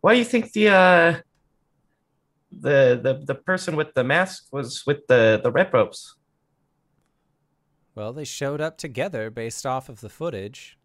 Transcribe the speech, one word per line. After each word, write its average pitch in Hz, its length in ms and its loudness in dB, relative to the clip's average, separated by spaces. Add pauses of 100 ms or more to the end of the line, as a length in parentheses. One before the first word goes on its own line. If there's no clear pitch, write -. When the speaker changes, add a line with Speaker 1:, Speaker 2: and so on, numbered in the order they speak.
Speaker 1:
Why 202 140 2
do 247 40 4
you 240 60 0
think 226 280 -4
the, 214 160 2
uh, 180 480 4 (1300)
the, 135 520 2
the, 135 240 -2
the 139 80 -4
person 180 420 -4
with 151 180 -6
the 131 80 0
mask 165 480 -2
was 117 360 -10
with 147 200 -4
the, 113 360 6
the 120 100 -2
red 185 200 0
robes? - 440 -2 (1800)
Speaker 2:
Well, 110 200 -12
they 151 100 -14
showed 143 380 -8
up 156 160 -8
together 127 520 -8
based 113 360 -10
off 127 240 -6
of 113 100 -20
the 110 80 -16
footage. 120 760 -12